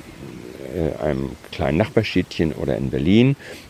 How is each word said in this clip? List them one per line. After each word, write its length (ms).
äh, 280
einem 280
kleinen 280
Nachbarstädtchen 720
oder 240
in 140
Berlin 460